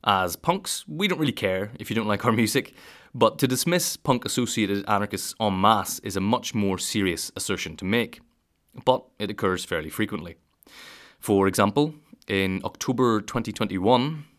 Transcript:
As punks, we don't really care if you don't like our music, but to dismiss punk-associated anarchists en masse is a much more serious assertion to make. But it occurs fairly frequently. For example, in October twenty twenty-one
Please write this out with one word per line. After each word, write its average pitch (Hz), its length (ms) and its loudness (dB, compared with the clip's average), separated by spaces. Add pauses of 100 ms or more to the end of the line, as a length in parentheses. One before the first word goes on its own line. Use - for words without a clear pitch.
As 95 320 0
punks, - 520 -4
we 160 200 -4
don't 175 120 -2
really 139 120 0
care 98 480 -2
if - 100 -12
you 107 60 -2
don't 110 120 0
like 104 180 0
our 123 60 4
music, 113 420 2 (400)
but 113 260 4
to 135 80 4
dismiss 170 500 0
punk-associated 113 880 0
anarchists 101 520 -2
en 98 200 2
masse 101 400 4
is 95 160 -6
a 95 60 0
much 113 340 0
more 98 220 0
serious 95 580 -2
assertion - 400 -6
to 98 100 -10
make. 110 360 -2 (640)
But 127 180 2 (140)
it 107 140 -4
occurs 92 340 -2
fairly 80 240 -6
frequently. 90 460 -6 (840)
For 98 280 4
example, 110 480 2 (320)
in 95 360 0
October 120 560 0
twenty 110 320 -6
twenty-one 120 760 0 (140)